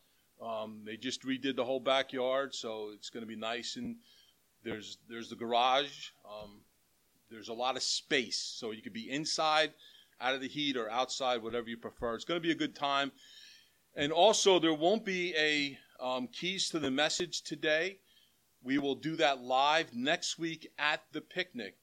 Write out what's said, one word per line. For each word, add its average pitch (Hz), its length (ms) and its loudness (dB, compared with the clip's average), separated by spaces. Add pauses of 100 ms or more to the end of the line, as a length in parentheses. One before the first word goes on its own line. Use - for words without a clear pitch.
(400)
Um, 110 460 -8
they 110 100 -10
just 120 280 -6
redid 131 320 -4
the 123 80 0
whole 131 160 -2
backyard, 131 720 0
so 110 400 -8
it's - 160 -16
gonna 113 160 -10
be 110 100 -10
nice. 113 380 -6
And 117 220 -8 (680)
there's, 107 360 -8 (120)
there's 117 200 -10
the 113 60 -12
garage. 127 760 2 (140)
Um, 104 360 -16 (680)
there's 110 200 -14
a 117 60 -6
lot 127 220 0
of 131 60 -6
space, - 560 0
so - 320 -8
you 110 100 -8
could 110 140 -12
be 113 160 -8
inside, 156 600 2 (480)
out 131 160 2
of 131 40 -6
the 131 80 -6
heat, 143 280 0
or 110 120 -2
outside, 123 540 0
whatever 113 260 -4
you 117 80 -6
prefer. 117 380 -4
It's 113 100 -8
gonna 170 160 0
be 160 120 2
a - 20 -2
good 147 220 -2
time. 139 340 0 (840)
And 151 160 0
also, 185 480 8
there 160 120 6
won't 180 320 4
be 180 320 -2
a, 147 400 2 (240)
um, 127 280 -2
keys 185 420 -2
to 165 80 -2
the 143 120 0
message 151 520 0
today. 160 560 -2 (640)
We 135 180 0
will 139 180 0
do 156 200 -4
that 143 240 4
live 135 540 2
next 143 420 -2
week 165 440 -8
at 151 320 0
the 151 80 -6
picnic. 123 640 -8